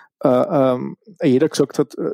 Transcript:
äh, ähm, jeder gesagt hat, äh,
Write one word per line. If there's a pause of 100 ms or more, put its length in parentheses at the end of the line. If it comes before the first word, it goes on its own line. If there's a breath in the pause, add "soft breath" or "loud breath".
(240 loud breath)
äh,
ähm, (260)
jeder
gesagt
hat,
äh,